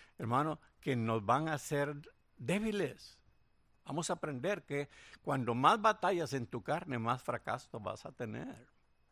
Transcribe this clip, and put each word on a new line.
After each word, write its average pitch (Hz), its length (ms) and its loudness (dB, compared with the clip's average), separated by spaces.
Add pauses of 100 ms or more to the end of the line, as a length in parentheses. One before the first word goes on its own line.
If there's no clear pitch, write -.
(180)
hermano, 135 400 0 (220)
que 131 160 0
nos 113 280 0
van 135 240 4
a 160 60 -2
hacer 143 400 -2 (420)
débiles. 202 840 -4 (640)
Vamos 151 260 -4
a - 40 -2
aprender 156 500 -4
que 143 240 -4 (340)
cuando 127 320 0
más 160 260 6
batallas 196 520 4
en 123 140 -2
tu 120 160 -6
carne, 151 360 -2
más 117 240 0
fracaso - 560 -4
vas 101 280 -8
a - 60 -12
tener. 123 600 -10 (400)